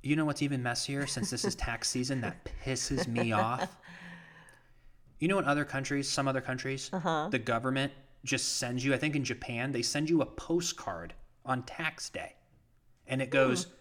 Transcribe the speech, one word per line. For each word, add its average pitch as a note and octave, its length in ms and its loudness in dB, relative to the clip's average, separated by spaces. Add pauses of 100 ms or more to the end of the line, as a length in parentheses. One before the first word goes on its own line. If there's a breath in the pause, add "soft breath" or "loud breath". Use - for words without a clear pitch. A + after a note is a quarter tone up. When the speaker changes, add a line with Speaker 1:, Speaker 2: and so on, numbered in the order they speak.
Speaker 1:
You C#3+ 120 4
know D#3 100 2
what's D3 160 0
even C#3 200 2
messier, C3+ 460 -2
since C#3 220 -2
this - 160 -2
is G3 100 0
tax - 340 -2
season, B2+ 320 0
that G2 220 -6 (120)
Speaker 2:
<laughs> - 100 -10
Speaker 1:
pisses C3 420 -2
me A#2 240 2
off? A#2 460 0 (1400 loud breath)
You D#3 80 2
know, F#3+ 120 4
in D3 60 0
other C#3+ 200 4
countries, C#3 440 -2
some C3+ 180 2
other C3 140 2
countries, C3+ 500 -4
Speaker 2:
Uh-huh. E3 400 0
Speaker 1:
the C3 80 2
government C3 540 0 (300)
just C3 340 0
sends B2 260 -2
you, C#3 100 4
I B2 40 4
think D3+ 180 0
in C#3+ 80 2
Japan, B2 480 -2
they B2 100 0
send D3+ 280 0
you E3 120 6
a B2 40 4
postcard G2+ 880 -4 (320)
on B2+ 180 0
tax - 460 -6
day. - 260 -10 (720)
And C3 140 0
it B2+ 80 -2
goes, C3 360 6
Speaker 2:
Hmm. - 160 -20